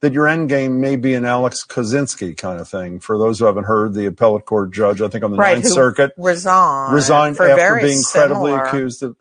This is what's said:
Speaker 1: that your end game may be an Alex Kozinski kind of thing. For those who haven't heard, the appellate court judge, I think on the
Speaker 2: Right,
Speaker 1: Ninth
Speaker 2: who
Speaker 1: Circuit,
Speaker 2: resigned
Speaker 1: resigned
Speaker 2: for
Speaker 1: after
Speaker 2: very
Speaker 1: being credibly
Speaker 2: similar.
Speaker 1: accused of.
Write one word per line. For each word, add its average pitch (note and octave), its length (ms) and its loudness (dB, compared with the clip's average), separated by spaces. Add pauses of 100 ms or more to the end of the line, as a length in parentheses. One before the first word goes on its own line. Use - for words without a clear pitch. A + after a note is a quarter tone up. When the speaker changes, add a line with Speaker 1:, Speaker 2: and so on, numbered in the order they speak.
Speaker 1:
that D3 120 0
your D3+ 160 2
end D#3+ 220 -2
game C3 280 -2
may C3+ 160 0
be C3 200 -2
an A#2+ 100 -2
Alex B2 420 -2
Kozinski A#2 720 -4
kind F2+ 240 -10
of E2 80 -14
thing. F2+ 320 -10
For A2 160 -4
those A2 220 0
who A2+ 80 2
haven't G2+ 180 2
heard, G#2+ 300 0
the G#2 100 -4
appellate G#2+ 400 0
court G2+ 260 -2
judge, G2+ 300 0
I G#2+ 80 0
think G#2+ 160 -6
on G#2 60 -2
the G2+ 80 -4
Speaker 2:
Right, G2+ 160 4
Speaker 1:
Ninth B2 100 -4
Speaker 2:
who B3 60 2
Speaker 1:
Circuit, C3+ 480 2
Speaker 2:
resigned F3 760 0
Speaker 1:
resigned D3 440 2
Speaker 2:
for F#3 60 2
Speaker 1:
after C#3 120 6
Speaker 2:
very G3+ 260 2
Speaker 1:
being C#3 200 0
credibly D3 500 0
Speaker 2:
similar. C3+ 140 0
Speaker 1:
accused C3 360 -4
of. B2 180 -8